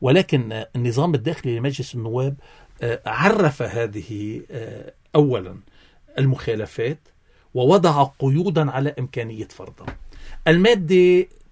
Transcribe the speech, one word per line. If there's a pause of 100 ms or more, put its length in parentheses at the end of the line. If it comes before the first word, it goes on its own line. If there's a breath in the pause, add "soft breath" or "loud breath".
ولكن (100)
النظام
الداخلي
لمجلس
النواب، (460 soft breath)
آه،
عرف
هذه، (100)
آه، (220)
أولا (640 soft breath)
المخالفات (540)
ووضع
قيودا
على
إمكانية
فرضها. (600 soft breath)
المادة (240)